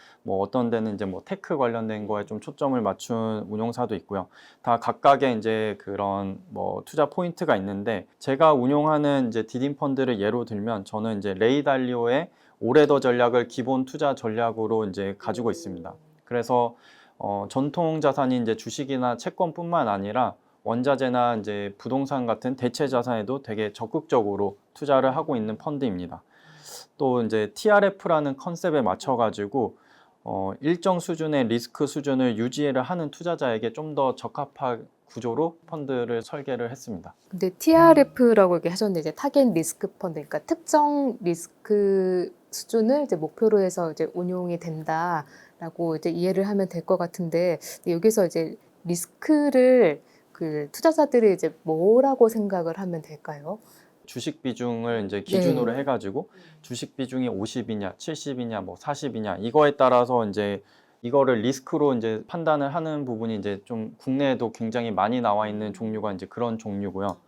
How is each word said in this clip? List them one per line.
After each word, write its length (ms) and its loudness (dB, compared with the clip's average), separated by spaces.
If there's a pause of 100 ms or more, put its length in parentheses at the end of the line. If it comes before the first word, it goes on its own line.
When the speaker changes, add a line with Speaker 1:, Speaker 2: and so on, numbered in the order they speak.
(220)
Speaker 1:
뭐 160 -2
어떤 320 0
데는 240 -2
이제 100 -6
뭐 200 -6
테크 340 -6
관련된 500 -2
거에 160 -2
좀 160 -10
초점을 400 -2
맞춘 680 -4
운용사도 460 -4
있고요. 300 -6 (360)
다 180 2
각각의 560 4
이제 420 -2
그런 680 -4
뭐 380 -6
투자 240 0
포인트가 460 -2
있는데 500 -4 (120)
제가 360 4
운용하는 760 2
이제 180 -2
디딤 300 -4
펀드를 440 -2
예로 260 -2
들면 400 -4
저는 320 -4
이제 160 -4
레이 280 4
달리오의 680 0 (300)
올해더 380 6
전략을 480 2
기본 380 -2
투자 320 -2
전략으로 720 -2
이제 320 -6
가지고 320 -4
있습니다. 440 -10 (300)
그래서 500 -2 (440)
어, 300 -6
전통 520 -2
자산이 380 0
이제 180 0
주식이나 640 -4
채권뿐만 680 -4
아니라 480 0 (280)
원자재나 760 0
이제 420 -6
부동산 480 -4
같은 280 -2
대체 320 -2
자산에도 560 -2
되게 300 -4
적극적으로 840 -2 (160)
투자를 420 2
하고 180 -2
있는 220 -4
펀드입니다. 680 -6 (760)
또 240 2
이제 320 0
티알에프라는 840 2
컨셉에 460 -2
맞춰가지고, 920 -2 (460)
어, 380 -6
일정 400 0
수준의 480 -2
리스크 380 -2
수준을 500 0
유지를 460 0
하는 280 -4
투자자에게 600 -4
좀 220 -10
더 220 0
적합한 720 -8 (200)
구조로 500 -4 (100)
펀드를 540 -4
설계를 500 -6
했습니다. 440 -12 (160)
Speaker 2:
근데 180 -4
티알에프라고 1080 6
이렇게 120 0
하셨는데 320 -2
이제 120 -4
타겟 420 2
리스크 340 -2
펀드, 280 -8
그러니까 240 -6
특정 800 0
리스크 1120 0 (160)
수준을 540 0
이제 120 -2
목표로 440 2
해서 320 -2
이제 200 -4
운용이 460 -4
된다라고 1400 -4
이제 140 -2
이해를 380 0
하면 200 0
될 160 -8
것 140 2
같은데, 600 -2 (180)
근데 180 -4
여기서 320 4
이제 320 -2 (260)
리스크를 1200 4 (300)
그 400 -6
투자자들이 640 6
이제 200 -2 (100)
뭐라고 680 6
생각을 480 -2
하면 240 -6
될까요? 560 -12 (480)
Speaker 1:
주식 360 -8
비중을 640 -4
이제 160 -4
기준으로 520 0
Speaker 2:
네. 80 -4
Speaker 1:
해가지고 500 -4 (320)
주식 340 -12
비중이 320 -4
오십이냐, 720 -6
칠십이냐, 640 -6
뭐 140 -12
사십이냐, 640 -6
이거에 360 4
따라서 480 4
이제 380 -2 (400)
이거를 400 4
리스크로 500 0
이제 340 -2
판단을 480 0
하는 300 -4
부분이 320 -4
이제 300 -6
좀 320 -8
국내에도 520 0
굉장히 400 -4
많이 300 0
나와 260 0
있는 280 -6
종류가 400 -6
이제 100 -10
그런 320 -4
종류고요. 720 -6